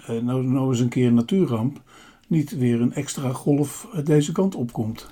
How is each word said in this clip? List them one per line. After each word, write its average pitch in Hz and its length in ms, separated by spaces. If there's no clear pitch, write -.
eh, 117 160
nou, 127 220
nou 131 260
eens 120 100
een 123 80
keer 127 180
een 120 80
natuurramp 123 640
niet 160 300
weer 120 220
een 120 140
extra 135 380
golf, 143 600
eh, 151 120
deze 151 280
kant 190 220
op 120 180
komt. 113 400